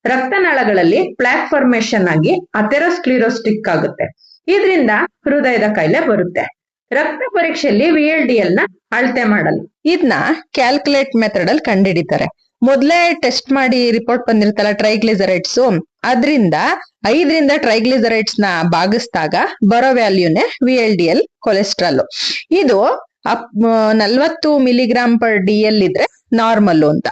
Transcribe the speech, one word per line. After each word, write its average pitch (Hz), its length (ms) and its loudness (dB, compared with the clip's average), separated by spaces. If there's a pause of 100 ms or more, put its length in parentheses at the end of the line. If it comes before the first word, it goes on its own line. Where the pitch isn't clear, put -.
ರಕ್ತನಾಳಗಳಲ್ಲಿ 262 1080 0
ಪ್ಲಾಕ್ 254 360 -2
ಫಾರ್ಮೇಶನ್ 233 580 0
ಆಗಿ 160 240 2 (220)
ಅಥೆರೋಸ್ಕ್ಲಿರೋಸ್ಟಿಕ್ 233 1120 -2
ಆಗುತ್ತೆ. - 360 -2 (440)
ಇದರಿಂದ 359 420 2 (340)
ಹೃದಯದ 254 500 0
ಕಾಯಿಲೆ 208 340 0
ಬರುತ್ತೆ. 180 340 -2 (500)
ರಕ್ತ 302 300 -2 (120)
ಪರೀಕ್ಷೆಯಲ್ಲಿ 320 560 0
ವಿ 302 160 2
ಎಲ್ 302 220 0
ಡಿ 247 60 0
ಎಲ್ 185 220 0
ನ 262 40 2 (320)
ಅಳತೆ 240 320 -2
ಮಾಡಲ್ಲ, 165 420 0 (180)
ಇದನ್ನ 302 280 0 (400)
ಕ್ಯಾಲ್ಕುಲೇಟ್ 269 640 0
ಮೆಥಡ್ 214 320 0
ಅಲ್ಲಿ 294 160 0
ಕಂಡುಹಿಡಿತಾರೆ. 190 640 0 (360)
ಮೊದಲೇ 330 600 2
ಟೆಸ್ಟ್ - 300 -2
ಮಾಡಿ 254 380 0
ರಿಪೋರ್ಟ್ 240 380 -2
ಬಂದಿರುತ್ತಲ್ಲ 208 420 0
ಟ್ರೈಗ್ಲಿಸರೈಡ್ಸ್, 214 1120 0 (240)
ಅದ್ರಿಂದ 240 500 2 (520)
ಐದರಿಂದ 294 500 2
ಟ್ರೈಗ್ಲಿಸರೈಡ್ಸ್ 226 840 0
ನ 208 40 2 (180)
ಭಾಗಿಸಿದಾಗ 175 720 -2 (340)
ಬರೋ 240 240 2
ವ್ಯಾಲ್ಯೂನೇ 196 520 2 (220)
ವಿ 254 80 2
ಎಲ್ 220 240 0
ಡಿ 175 60 0
ಎಲ್ 220 180 2 (160)
ಕೊಲೆಸ್ಟ್ರಾಲ್. 190 640 -2 (500)
ಇದು 254 340 2 (420)
ಅಪ್-, 226 400 -2 (260)
ನಲವತ್ತು 285 680 0
milligram 240 640 2
per 214 260 0
ಡಿ 208 140 2
ಎಲ್ 214 220 2
ಇದ್ರೆ 185 240 -2 (260)
ನಾರ್ಮಲ್ 214 520 2
ಅಂತ, 151 280 0